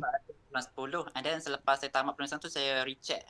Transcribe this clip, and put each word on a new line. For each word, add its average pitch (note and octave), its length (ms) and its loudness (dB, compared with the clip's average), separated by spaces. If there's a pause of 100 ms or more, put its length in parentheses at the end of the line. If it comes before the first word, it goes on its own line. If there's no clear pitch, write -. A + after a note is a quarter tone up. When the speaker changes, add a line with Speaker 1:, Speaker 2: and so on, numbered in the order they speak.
Speaker 1:
mhm. - 480 -4
Speaker 2:
bulan B2+ 160 -2
sepuluh. C#3+ 480 -4
And C3 80 -4
then D#3+ 160 0
selepas C#3 400 2
saya - 160 -4
tamat C#3 240 2
penulisan C#3+ 240 -4
tu, E3 80 -8
saya C3+ 320 2
recheck. C3+ 480 -4